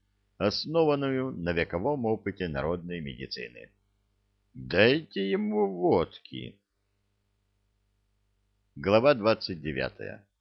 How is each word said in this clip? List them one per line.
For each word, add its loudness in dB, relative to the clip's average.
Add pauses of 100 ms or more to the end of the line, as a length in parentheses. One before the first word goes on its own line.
(380)
основанную 0
на -4
вековом -2
опыте -2
народной -4
медицины. -12 (840)
"Дайте 2
ему 0
водки". -2 (2250)
Глава 4
двадцать 0
девятая. -6 (140)